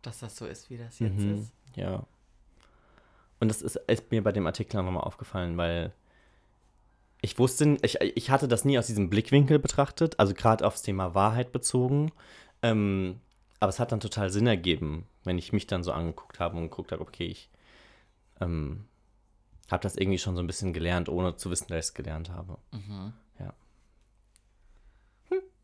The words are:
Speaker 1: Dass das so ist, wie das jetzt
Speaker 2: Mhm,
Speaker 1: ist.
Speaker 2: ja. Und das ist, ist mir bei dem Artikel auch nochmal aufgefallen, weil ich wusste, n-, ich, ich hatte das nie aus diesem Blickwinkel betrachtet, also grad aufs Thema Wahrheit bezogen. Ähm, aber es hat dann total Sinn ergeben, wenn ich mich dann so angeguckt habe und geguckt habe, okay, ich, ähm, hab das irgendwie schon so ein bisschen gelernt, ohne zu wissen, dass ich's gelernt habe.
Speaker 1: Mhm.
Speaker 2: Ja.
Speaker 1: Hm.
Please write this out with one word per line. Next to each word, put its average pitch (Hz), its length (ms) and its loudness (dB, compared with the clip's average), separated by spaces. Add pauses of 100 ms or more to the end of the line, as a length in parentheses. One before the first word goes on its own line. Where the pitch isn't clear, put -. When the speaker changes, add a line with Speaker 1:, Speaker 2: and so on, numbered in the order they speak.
Speaker 1:
Dass 117 160 -14
das 110 180 -14
so 113 80 -10
ist, - 240 -14
wie 120 80 -14
das 117 220 -16
jetzt 101 200 0
Speaker 2:
Mhm, 101 200 2
Speaker 1:
ist. 110 140 -12 (220)
Speaker 2:
ja. 95 300 -6 (1400)
Und 113 80 4
das 110 120 -2
ist, - 140 -6
ist - 360 -2
mir 113 120 0
bei 104 80 2
dem 95 160 0
Artikel 107 320 -4
auch 92 60 0
nochmal 92 180 -2
aufgefallen, 87 540 -6
weil 85 340 -2 (1300)
ich - 180 -6
wusste, 127 240 4
n-, 147 180 6
ich, - 200 0
ich - 280 -2
hatte 139 200 4
das 117 160 2
nie 139 120 6
aus 117 100 2
diesem 104 220 2
Blickwinkel 135 500 6
betrachtet, - 600 0
also 98 140 6
grad 110 280 4
aufs - 200 0
Thema 95 340 -2
Wahrheit 110 380 2
bezogen. 131 580 2 (500)
Ähm, 101 580 2 (420)
aber 98 80 4
es - 100 -6
hat 120 140 0
dann 104 80 -2
total 104 280 -2
Sinn 104 180 2
ergeben, 82 600 0 (160)
wenn 90 140 -2
ich - 160 -6
mich 101 140 -2
dann 90 160 -2
so 87 100 -4
angeguckt 82 480 -6
habe 85 160 -2
und 85 60 -4
geguckt - 280 -10
habe, 80 100 -8
okay, - 260 -8
ich, - 220 -12 (920)
ähm, 85 420 -4 (880)
hab 92 100 0
das 98 140 -2
irgendwie 95 220 2
schon 92 180 -2
so 87 80 -2
ein 85 40 -2
bisschen 87 260 -4
gelernt, 85 340 0
ohne 87 300 -2
zu - 120 -8
wissen, - 200 -4
dass 80 160 -4
ich's - 80 -6
gelernt 78 360 -8
habe. 87 280 -10 (140)
Speaker 1:
Mhm. 101 420 -12 (260)
Speaker 2:
Ja. 92 140 -10 (1800)
Speaker 1:
Hm. 381 100 0 (240)